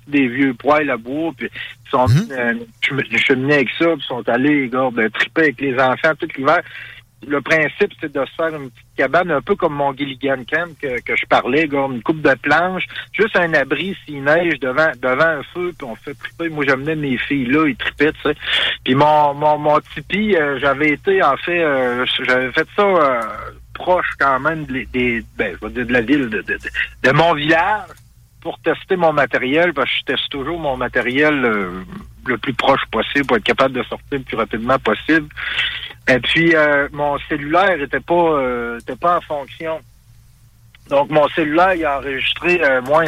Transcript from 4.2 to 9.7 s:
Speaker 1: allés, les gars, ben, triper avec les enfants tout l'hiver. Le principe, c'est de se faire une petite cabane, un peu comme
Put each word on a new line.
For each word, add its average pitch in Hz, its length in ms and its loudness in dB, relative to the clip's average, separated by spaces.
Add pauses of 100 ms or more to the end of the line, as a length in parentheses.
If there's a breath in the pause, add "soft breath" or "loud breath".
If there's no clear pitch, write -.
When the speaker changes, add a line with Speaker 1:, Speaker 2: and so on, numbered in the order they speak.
Speaker 1:
allés, 139 320 2
les 123 80 -4
gars, 127 200 0
ben, 113 220 0
triper - 300 -2
avec 143 180 2
les 135 180 -2
enfants 131 400 2
tout 165 200 -6
l'hiver. 151 240 2 (640 loud breath)
Le 143 140 -2
principe, 156 640 0
c'est 151 100 -6
de 139 140 -2
se - 100 -10
faire 165 140 -2
une 143 200 -10
petite - 160 -20 (120)
cabane, 156 340 2
un 139 100 2
peu 196 140 -2
comme 151 200 0